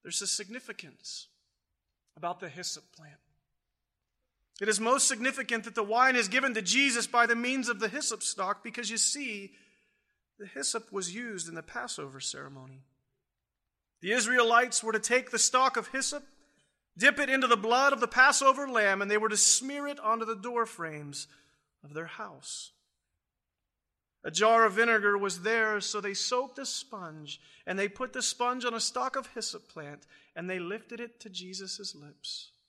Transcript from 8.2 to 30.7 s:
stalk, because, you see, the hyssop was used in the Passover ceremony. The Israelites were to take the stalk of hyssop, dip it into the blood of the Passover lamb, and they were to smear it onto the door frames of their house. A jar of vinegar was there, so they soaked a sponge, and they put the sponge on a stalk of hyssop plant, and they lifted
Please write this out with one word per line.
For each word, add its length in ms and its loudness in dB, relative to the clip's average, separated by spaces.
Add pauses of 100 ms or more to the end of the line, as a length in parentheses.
stalk, 420 -4
because, 280 -8
you 60 -6
see, 580 -4 (840)
the 80 -14
hyssop 460 -6
was 240 -6
used 340 -8
in 60 -14
the 80 -12
Passover 560 -12
ceremony. 640 -12 (1160)
The 100 -2
Israelites 720 4
were 80 -4
to 80 2
take 320 0
the 80 -2
stalk 360 4
of 120 -2
hyssop, 360 -4 (720)
dip 220 4
it 140 0
into 160 2
the 100 6
blood 340 4
of 80 -2
the 80 0
Passover 600 6
lamb, 340 2
and 80 -2
they 80 2
were 120 2
to 80 0
smear 500 2
it 120 -8
onto 260 0
the 100 -4
door 320 -2
frames 600 -10 (560)
of 120 -16
their 100 -6
house. 680 -12 (1500)
A 80 -6
jar 340 8
of 80 4
vinegar 440 4
was 240 -2
there, 380 2
so 220 -6
they 140 -6
soaked 420 -2
a 80 -8
sponge, 720 -12 (280)
and 100 -4
they 100 0
put 240 -6
the 120 -6
sponge 420 -2
on 80 -2
a 60 -4
stalk 360 -2
of 120 -6
hyssop 400 -10
plant, 400 -16 (280)
and 140 -8
they 80 -4
lifted 420 -10